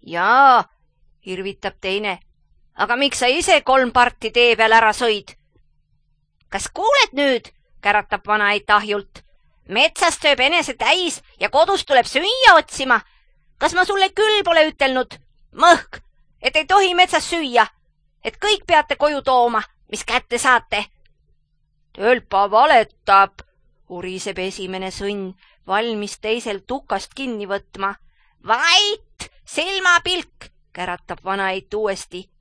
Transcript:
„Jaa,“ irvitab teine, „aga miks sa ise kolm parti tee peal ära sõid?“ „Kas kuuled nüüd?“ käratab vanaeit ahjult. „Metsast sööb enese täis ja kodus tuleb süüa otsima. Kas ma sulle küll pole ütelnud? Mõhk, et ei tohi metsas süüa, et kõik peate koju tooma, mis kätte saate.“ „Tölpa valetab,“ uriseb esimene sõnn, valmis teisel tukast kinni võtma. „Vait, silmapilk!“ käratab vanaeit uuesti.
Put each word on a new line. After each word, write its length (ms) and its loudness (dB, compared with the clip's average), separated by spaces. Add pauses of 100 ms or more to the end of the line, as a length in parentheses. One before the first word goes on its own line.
„Jaa,“ 640 4 (600)
irvitab 540 -8
teine, 380 -4 (560)
„aga 220 -2
miks 220 -2
sa 80 0
ise 340 2
kolm 320 2
parti 380 0
tee 260 2
peal 160 2
ära 200 6
sõid?“ 440 -4 (1120)
„Kas 200 -8
kuuled 440 0
nüüd?“ 400 -2 (300)
käratab 440 -2
vanaeit 440 -2
ahjult. 520 -2 (460)
„Metsast 540 0
sööb 180 2
enese 340 0
täis 480 -2 (180)
ja 100 -4
kodus 340 0
tuleb 220 2
süüa 500 2
otsima. 440 0 (580)
Kas 160 -2
ma 100 2
sulle 260 0
küll 340 0
pole 260 4
ütelnud? 480 -4 (340)
Mõhk, 480 2 (420)
et 140 -4
ei 100 -2
tohi 280 2
metsas 360 0
süüa, 360 0 (580)
et 140 -10
kõik 280 -4
peate 300 0
koju 260 -2
tooma, 400 0 (280)
mis 140 -12
kätte 340 -4
saate.“ 460 0 (1080)
„Tölpa 580 -2
valetab,“ 920 2 (460)
uriseb 500 -10
esimene 520 -8
sõnn, 440 -10 (320)
valmis 540 -6
teisel 460 -6
tukast 480 -8
kinni 320 -10
võtma. 480 -8 (520)
„Vait, 840 -2 (140)
silmapilk!“ 1040 -4 (220)
käratab 520 -12
vanaeit 500 -6
uuesti. 560 -8 (100)